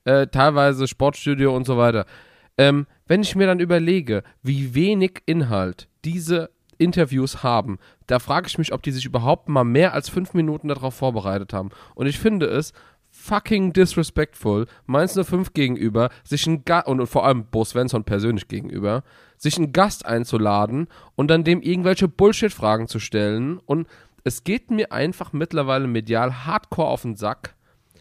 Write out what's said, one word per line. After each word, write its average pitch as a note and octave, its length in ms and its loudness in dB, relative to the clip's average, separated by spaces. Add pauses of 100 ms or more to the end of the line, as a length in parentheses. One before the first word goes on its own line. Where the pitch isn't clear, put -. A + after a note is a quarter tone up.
äh, C3+ 220 4
teilweise C#3 600 2
Sportstudio C#3 680 0
und B2+ 80 -4
so B2 140 0
weiter. A#2 260 4 (540)
Ähm, C#3+ 280 6 (200)
wenn F#3+ 160 4
ich G3 140 -4
mir G3 100 4
dann F3+ 140 2
überlege, E3 640 0 (200)
wie C3+ 320 -2
wenig F#3+ 500 2
Inhalt A2+ 640 -2 (160)
diese E3 460 -2 (260)
Interviews C#3 640 0
haben, G#2 360 0 (280)
da B2 120 2
frage E3 300 -2
ich - 100 -10
mich, D#3+ 160 -2
ob - 80 -6
die D3 80 -6
sich B2+ 160 -6
überhaupt B2+ 420 -2
mal C#3+ 160 2
mehr B2+ 300 4
als C#3+ 160 -6
fünf F#3 240 -4
Minuten D#3 340 -2
darauf C3 260 -4
vorbereitet G2+ 600 -4
haben. F#2+ 160 -6 (240)
Und C3 120 -2
ich C#3+ 120 -2
finde G3+ 280 2
es C#3 260 -2 (380)
fucking G3+ 600 -2
disrespectful, D3+ 920 0 (200)
Mainz D#3+ 280 0
null F#3 100 0
fünf F3+ 300 -4
gegenüber, A#2+ 560 0 (140)
sich - 220 -4
ein D#3+ 180 -2
Ga-, E3+ 160 2
und, C3 200 -2
und A#2+ 60 -2
vor - 180 0
allem B2 260 2
Bo A2 140 0
Svensson A#2+ 400 -2
persönlich G#2 440 -2
gegenüber, G2+ 560 -4 (340)
sich D3+ 180 -2
einen D3+ 160 -2
Gast G3 320 0
einzuladen A#2 840 0 (260)
und C#3 140 0
dann E3 160 4
dem E3+ 180 2
irgendwelche F3+ 460 2
Bullshit-Fragen C#3+ 800 2
zu A#2 100 -6
stellen. A2 640 -2
Und D#3+ 220 -2 (380)
es - 200 -6
geht G#3 260 -4
mir A3 220 -2
einfach C#3+ 400 -4
mittlerweile C#3 540 -2
medial A#2 600 -2
hardcore E3 420 -2
auf B2+ 140 -4
den A2+ 140 -8
Sack, - 380 -8 (460)